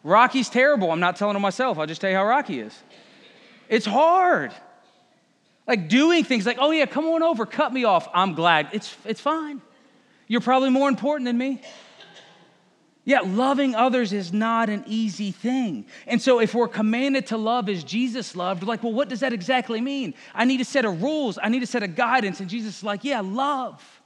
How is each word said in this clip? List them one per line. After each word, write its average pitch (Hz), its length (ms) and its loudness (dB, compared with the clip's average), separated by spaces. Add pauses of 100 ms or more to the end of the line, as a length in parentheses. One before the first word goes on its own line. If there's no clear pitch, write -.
Rocky's 240 440 4
terrible. 254 420 2
I'm 160 100 0
not 180 160 2
telling 202 200 -2
on 202 60 -2
myself. 202 360 -2
I'll 156 80 -4
just 156 140 -12
tell 196 100 -2
you 190 60 0
how 190 80 2
Rocky 226 340 0
is. 107 180 -12 (920)
It's 220 180 0
hard. 294 640 2 (1160)
Like, 202 200 0
doing 294 360 4
things 233 200 0
like, 233 140 -2
"Oh, 285 140 2
yeah, 311 140 2
come 302 200 -4
on 330 160 2
over, 311 240 0
cut 285 260 -2
me 254 120 -2
off. 185 280 2
I'm 180 220 2
glad." 160 380 4
It's, - 320 -8
it's 214 160 -6
fine. 302 420 -4 (640)
You're 226 140 0
probably 262 300 2
more 269 180 4
important 269 380 -2
than 240 120 -2
me. 262 240 -4 (1400)
Yeah, 254 160 4
loving 247 560 0
others 233 360 2
is 190 200 -4
not 226 360 0
an 208 200 -4
easy 208 420 -4
thing. 214 560 -4 (220)
And 233 120 0
so 247 200 4
if 220 120 2
we're 233 140 2
commanded 247 640 0
to 226 80 -4
love 220 320 -2
as 180 160 -4
Jesus 226 500 -4
loved, 180 300 -4
like, 226 180 -4
"Well, 226 100 -2
what 277 160 -2
does 247 120 -8
that 262 120 -2
exactly 233 480 -2
mean?" 254 340 -6 (200)
I 220 100 0
need 254 160 2
a 254 40 0
set 262 200 0
of 185 160 -2
rules. 277 400 -2
I 208 80 -2
need 247 140 0
a 240 40 -4
set 226 180 -4
of 180 100 -6
guidance. 226 460 0
And 185 100 -8
Jesus 214 280 -8
is 185 60 -14
like, 208 200 -6
"Yeah, 262 160 -2
love." 247 840 -6